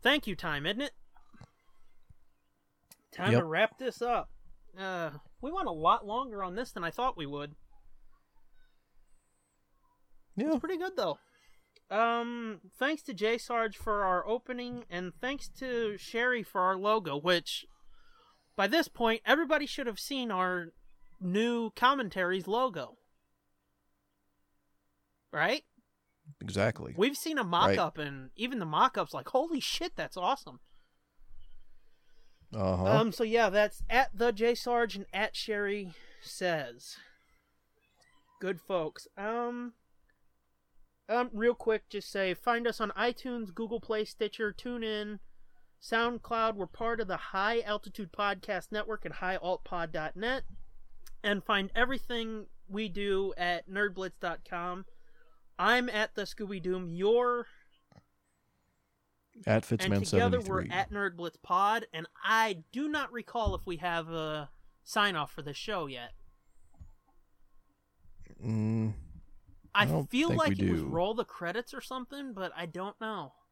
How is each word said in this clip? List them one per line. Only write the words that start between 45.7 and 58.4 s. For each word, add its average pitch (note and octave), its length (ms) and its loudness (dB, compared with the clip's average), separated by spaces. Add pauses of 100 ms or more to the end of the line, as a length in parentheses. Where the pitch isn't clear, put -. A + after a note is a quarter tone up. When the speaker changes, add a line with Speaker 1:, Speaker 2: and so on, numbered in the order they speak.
Speaker 1:
SoundCloud. A3+ 760 2
We're F#3+ 100 -2
part A3+ 340 -2
of G#3+ 80 0
the F3+ 80 0
High G#3 440 0
Altitude G#3 520 -4
Podcast G3 600 -2
Network G#3+ 340 -4
at D#3+ 60 -6
high F#3 240 -2
alt F3 280 -2
pod E3+ 280 -4
dot D#3 240 -4
net. A#3+ 280 -2 (760)
And G3+ 220 0
find G3 300 2
everything A3+ 720 0 (220)
we G#3 200 -2
do G3 480 0
at F3 320 -2
nerd G3 260 0
blitz F#3 240 -6
dot E3+ 300 -4
com. F3+ 380 -6 (720)
I'm A#3+ 340 4
at G#3+ 240 0
the G#3 80 -2
Scooby G3 400 -6
Doom. F#3 260 -2
You're A#3 580 4 (2000)